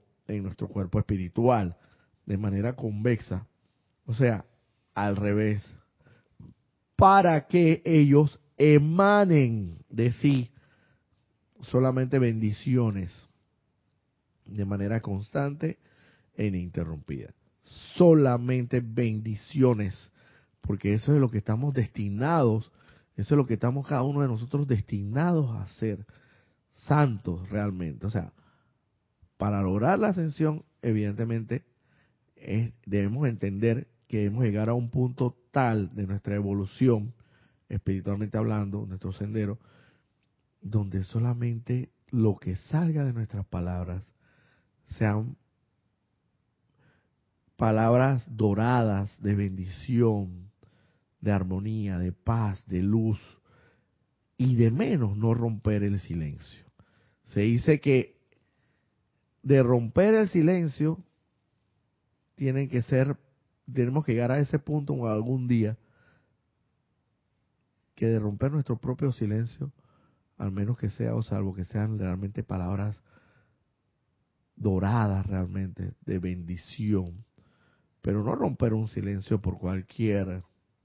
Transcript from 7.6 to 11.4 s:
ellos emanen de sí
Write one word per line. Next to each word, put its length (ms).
ellos 560
emanen 1200
de 240
sí 400